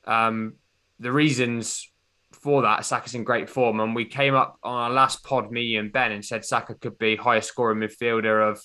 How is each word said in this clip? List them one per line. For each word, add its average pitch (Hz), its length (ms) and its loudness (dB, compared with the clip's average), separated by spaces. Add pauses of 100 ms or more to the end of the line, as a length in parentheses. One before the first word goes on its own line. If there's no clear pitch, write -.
Um, 113 480 0 (460)
the 120 120 -6
reasons 123 800 0 (400)
for 143 300 2
that, 107 240 2
Saka's 123 300 -6
in 117 80 -4
great 117 260 -2
form, 113 300 0
and 110 160 -2
we 117 100 -4
came 135 300 0
up - 260 0
on 123 140 -8
our 120 160 -4
last 131 320 2
pod, 117 280 -2
me, 120 120 -4
you 113 160 0
and 104 120 -6
Ben, 123 200 0
and 104 120 -8
said 110 220 -8
Saka 117 300 -4
could - 240 -12
be 110 160 2
highest 113 320 0
scoring 110 320 0
midfielder 110 720 0
of 101 140 -10